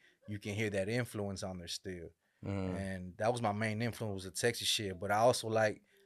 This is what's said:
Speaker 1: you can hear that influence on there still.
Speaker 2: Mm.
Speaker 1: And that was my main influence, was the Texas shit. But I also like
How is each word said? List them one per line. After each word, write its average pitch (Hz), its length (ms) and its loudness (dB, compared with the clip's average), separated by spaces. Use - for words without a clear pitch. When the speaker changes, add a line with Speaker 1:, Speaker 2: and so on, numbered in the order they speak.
Speaker 1:
you 107 100 -6
can 104 160 -4
hear 110 160 0
that 95 180 0
influence 107 540 -2
on 95 160 -6
there 85 100 -10
still. 87 420 -8
Speaker 2:
Mm. 95 340 -2
Speaker 1:
And 92 380 -6
that 110 140 2
was 120 100 0
my 110 120 2
main 107 280 0
influence, 104 420 -4
was - 20 -
the 92 140 -8
Texas 117 280 0
shit. 95 320 0
But 101 100 -2
I 101 80 4
also 117 300 6
like 110 340 4